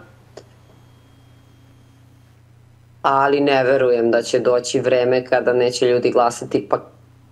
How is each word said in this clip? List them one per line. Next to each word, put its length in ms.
ali 380
ne 240
verujem 460
da 120
će 160
doći 420
vreme 440
kada 280
neće 380
ljudi 200
glasati, 600
pa 200